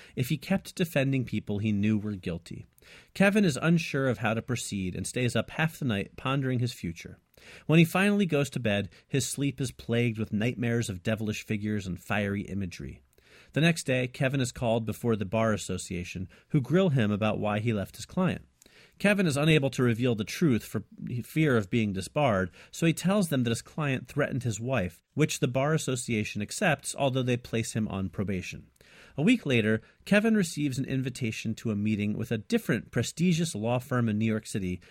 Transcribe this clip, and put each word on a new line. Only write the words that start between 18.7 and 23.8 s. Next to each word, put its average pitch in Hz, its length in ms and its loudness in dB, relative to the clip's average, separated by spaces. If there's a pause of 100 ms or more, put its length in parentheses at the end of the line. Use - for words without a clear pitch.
Kevin 202 280 2
is 135 100 2
unable 151 340 4
to - 120 0
reveal 120 320 4
the 104 100 -2
truth 127 400 2
for - 200 -6 (380)
fear 147 360 2
of 98 100 -2
being 107 240 2
disbarred, 95 580 0 (200)
so - 160 0
he 165 80 4
tells 185 340 0
them 135 160 2
that 117 60 0
his 117 100 -2
client 131 480 -4